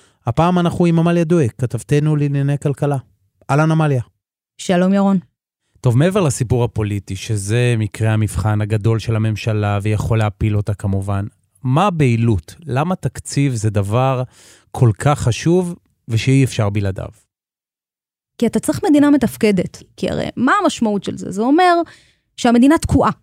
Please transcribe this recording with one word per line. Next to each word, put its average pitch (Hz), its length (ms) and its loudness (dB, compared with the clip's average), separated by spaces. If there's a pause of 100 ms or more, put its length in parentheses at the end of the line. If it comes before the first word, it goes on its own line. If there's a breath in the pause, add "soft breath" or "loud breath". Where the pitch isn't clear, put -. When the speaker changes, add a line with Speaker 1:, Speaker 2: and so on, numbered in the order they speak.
(260 soft breath)
Speaker 1:
הפעם 175 340 0
אנחנו 170 260 0
עם 165 140 2
עמליה 170 240 2
דואק, 165 340 2
כתבתנו 147 580 0
לענייני 143 420 0
כלכלה. 143 400 -2 (520)
אהלן, 156 220 2
עמליה. 151 300 0 (560)
Speaker 2:
שלום, 185 360 0
ירון. 196 240 2 (680)
Speaker 1:
טוב, 123 140 2
מעבר 185 240 2
לסיפור 123 420 0
הפוליטי, 104 520 -4
שזה 113 640 -2
מקרה 110 360 -2
המבחן 107 480 0
הגדול 110 380 0
של 113 160 -2
הממשלה 107 680 -2
ויכול 107 360 0
להפיל 107 400 -2
אותה 104 160 -2
כמובן, 98 520 -4 (380)
מה 139 240 2
הבהילות? 117 680 0 (100)
למה 147 300 -4
תקציב - 580 -4
זה 110 160 -2
דבר 120 540 0 (480 soft breath)
כל 120 280 4
כך 143 200 2
חשוב 175 560 0 (320)
ושאי 131 360 2
אפשר 110 260 -2
בלעדיו? 98 380 -4 (1300)
Speaker 2:
כי 233 100 0
אתה 220 120 0
צריך - 300 -2
מדינה 294 220 6
מתפקדת. 208 720 0 (140)
כי - 120 -4
הרי - 260 -4
מה 262 180 2 (100)
המשמעות 214 400 -2
של 196 140 -8
זה? 185 140 -10
זה 190 100 -6
אומר 339 400 4 (560 soft breath)
שהמדינה 254 400 4
תקועה 240 340 0 (120)